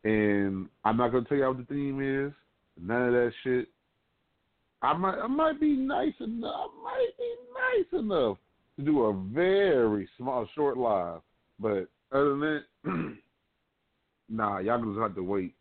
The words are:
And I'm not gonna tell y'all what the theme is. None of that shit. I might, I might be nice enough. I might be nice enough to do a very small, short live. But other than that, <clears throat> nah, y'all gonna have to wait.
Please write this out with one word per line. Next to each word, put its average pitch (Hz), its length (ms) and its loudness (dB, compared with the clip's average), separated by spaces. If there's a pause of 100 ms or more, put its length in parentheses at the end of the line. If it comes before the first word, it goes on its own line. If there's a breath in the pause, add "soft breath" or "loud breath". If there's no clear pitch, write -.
And 101 640 2 (160)
I'm 110 140 2
not 120 140 4
gonna 123 140 0
tell 143 120 -2
y'all 131 160 2
what 127 140 -10
the 139 60 -10
theme 139 280 -4
is. 139 300 -2 (480)
None 117 280 0
of 120 60 4
that 120 180 2 (120)
shit. 123 260 -2 (1120)
I 139 120 2
might, 190 220 0
I 214 80 -4
might 294 340 0
be 302 160 4
nice 269 440 0
enough. 233 340 -6
I - 300 -10
might 494 340 -2
be 480 160 -6 (200)
nice 508 500 0
enough 143 340 2 (400)
to 139 80 -4
do 147 200 6
a 107 80 4 (200)
very 143 760 4 (100)
small, 123 360 -4
short 143 240 0
live. 92 440 0 (380)
But 101 280 0 (240)
other 139 180 4
than 139 100 0 (460)
that, 165 320 -6 (320)
<clears throat> - 800 -20
nah, 107 300 -2
y'all 110 180 0
gonna 110 240 -4
have 104 140 -4
to 95 80 -6
wait. 92 380 -4